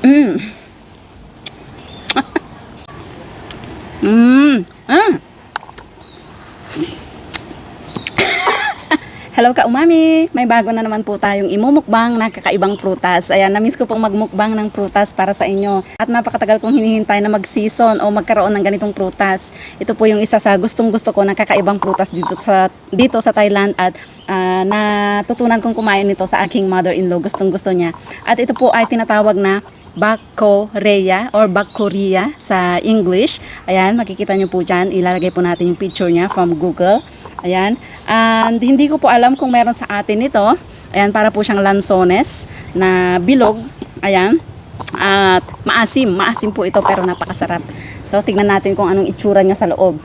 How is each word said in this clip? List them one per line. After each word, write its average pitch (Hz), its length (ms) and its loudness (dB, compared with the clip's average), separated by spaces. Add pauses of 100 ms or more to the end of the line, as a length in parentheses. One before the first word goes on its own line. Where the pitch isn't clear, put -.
Mm. 262 320 4
<laughs> - 80 -12 (3500)
Mm. 247 560 4 (240)
Mm. 359 300 4
<laughs> - 0 - (4000)
Hello, 240 160 2
Ka 247 160 0
Umami! 320 640 4
May 247 160 -2
bago 226 240 0
na 226 80 -2
naman 220 240 -4
po 208 160 -6
tayong 202 320 -2
imumukbang 233 640 2
na 226 160 -2
kakaibang 196 480 -2
prutas. 180 480 0
Ayan, 196 240 4
na-miss 220 240 0
ko - 80 -2
pong 220 240 -4
magmukbang 214 480 -2
ng 214 160 -4
prutas 202 400 -2
para 196 240 -2
sa - 80 -2
inyo. 196 400 -2 (160)
At 214 80 -4
napakatagal 226 560 0
kong 233 160 2
hinihintay 214 400 0
na 208 80 0
mag-season 214 720 0
o - 80 0
magkaroon 208 480 0
ng 196 80 0
ganitong 202 320 -2
prutas. 190 560 -2 (240)
Ito - 160 -6
po 220 160 2
yung 214 160 2
isa 214 160 2
sa 202 160 2
gustong-gusto 220 560 0
ko 196 160 0
na 196 80 -2
kakaibang 202 480 0
prutas 196 240 -2
dito 190 320 -6
sa, 190 320 2 (160)
dito 240 320 2
sa 220 160 0
Thailand. 202 400 2
At, 185 160 0 (400)
ah, 185 320 0
natutunan 208 960 0
kong 226 160 -2
kumain 202 320 0
nito 190 240 0
sa 196 160 0
aking 196 240 -2
mother-in-law. 180 480 0
Gustong-gusto 190 560 -2
niya. 170 160 0 (320)
At 233 160 0
ito 247 160 -2
po 254 160 2
ay 226 160 2
tinatawag 214 480 2
na 196 240 0 (380)
Bak 214 400 -2
Korea 202 960 2
or 214 160 4
Bak 202 240 -2
Korea 196 640 -2
sa 180 480 -2
English. 214 560 0 (240)
Ayan, 190 320 2
makikita 196 400 -4
nyo 196 80 2
po 180 160 -2
dyan. 180 320 -2
Ilalagay 180 400 0
po 180 80 -2
natin 175 320 0
yung 160 80 -6
picture 180 320 -2
niya 175 160 2
from 175 240 0
Google. 180 480 0 (400)
Ayan. 185 320 0 (320)
And 226 560 2
hindi 269 240 4
ko 302 160 0
po 269 80 4
alam 240 240 4
kung 269 160 -2
meron 240 240 2
sa - 160 -10
atin 208 400 -2
ito. 208 160 2 (480)
Ayan, 202 160 2
para 214 240 2
po 208 80 -2
siyang 202 240 0
lansones 196 800 2 (320)
na 180 400 2
bilog. 220 400 2 (480)
Ayan. 196 320 2 (560)
At 196 480 2 (240)
maasim. 226 480 0
Maasim 208 400 -2
po 214 80 -4
ito 185 240 0
pero 190 160 0
napakasarap. 175 640 -4 (400)
So, 202 160 0
tignan 202 320 0
natin 196 240 0
kung 190 160 0
anong 196 160 0
itsura 196 320 2
niya 190 160 2
sa 214 80 0
loob. 170 400 0